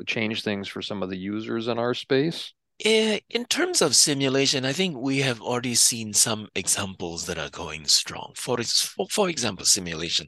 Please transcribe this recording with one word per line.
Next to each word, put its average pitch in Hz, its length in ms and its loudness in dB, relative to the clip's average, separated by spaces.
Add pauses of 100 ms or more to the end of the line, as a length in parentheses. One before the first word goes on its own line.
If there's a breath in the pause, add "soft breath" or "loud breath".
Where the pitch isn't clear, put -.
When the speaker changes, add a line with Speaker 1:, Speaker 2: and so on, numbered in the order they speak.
Speaker 1:
change 110 380 -2
things 98 240 -2
for 101 160 -8
some 101 180 -6
of 92 80 -4
the 95 80 -6
users 110 500 -4
in 117 120 -2
our 120 160 0
space? 143 580 0 (320)
Speaker 2:
Eh, 220 360 4 (100)
in 240 140 -4
terms 349 360 0
of 143 140 4
simulation, 135 720 4
I 135 80 0
think 180 240 -2
we 135 240 0
have 123 200 0
already 123 320 -2
seen 110 400 2
some 107 400 2
examples 92 720 -2
that 85 140 -4
are 73 100 -6
going 76 360 -10
strong. - 500 0
For 120 240 -2
ex-, - 220 0
for, - 280 -4
for 196 200 2
example, 113 360 -2
Simulation 85 640 0